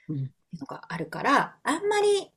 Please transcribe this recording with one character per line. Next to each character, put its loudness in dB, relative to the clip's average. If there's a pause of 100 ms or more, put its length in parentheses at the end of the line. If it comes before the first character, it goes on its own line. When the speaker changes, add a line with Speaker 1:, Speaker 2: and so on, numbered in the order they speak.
Speaker 1:
う -4
ん。 -4
Speaker 2:
い -10
う -14
の -12
が -12
あ -8
る -6
か -10
ら、 2
あ 0
ん -4
ま 2
り 2